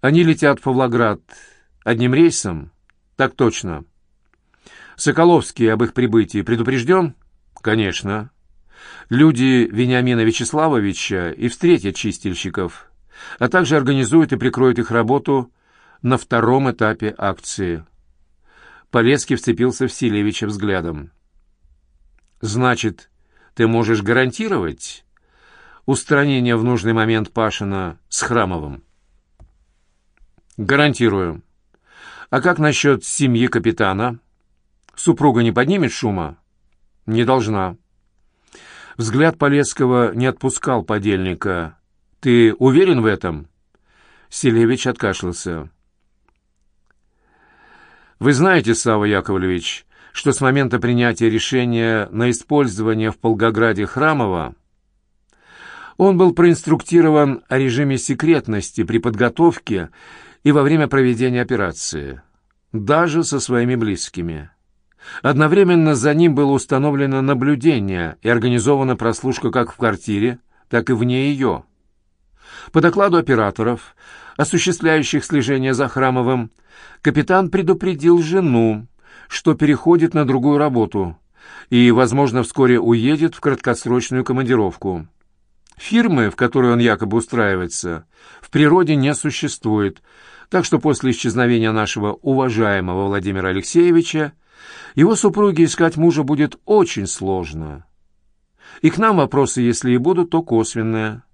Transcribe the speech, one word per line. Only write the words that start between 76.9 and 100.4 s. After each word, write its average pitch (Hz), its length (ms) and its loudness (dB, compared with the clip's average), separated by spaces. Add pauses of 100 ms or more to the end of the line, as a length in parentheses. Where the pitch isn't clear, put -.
капитан 165 480 0
предупредил 175 720 2
жену, 120 640 0 (400)
что - 280 -2
переходит 165 580 2
на 151 120 0
другую 135 340 2
работу 107 580 -2 (520)
и, 123 220 6
возможно, 123 520 2
вскоре 123 360 2
уедет 139 540 0
в - 60 -20
краткосрочную 127 840 -2
командировку. 104 840 -2 (720)
Фирмы, 185 520 0
в - 60 -10
которой 123 380 2
он 120 60 2
якобы 110 380 0
устраивается, 92 880 -4 (340)
в - 120 -20
природе 156 440 4
не 139 200 0
существует, 107 880 -4 (460)
так 180 160 0
что 165 140 0
после 131 320 0
исчезновения 117 600 0
нашего 104 420 -2
уважаемого 104 920 -2
Владимира 95 420 -2
Алексеевича 165 840 0 (600)
его 185 220 4
супруге 196 480 2
искать 165 340 0
мужа 156 260 2
будет 143 420 -2
очень 180 420 0
сложно. 80 800 -6 (960)
И 156 80 4
к - 80 -6
нам 214 200 2
вопросы, 135 440 0
если 120 300 0
и 123 60 4
будут, 170 320 0
то 165 140 0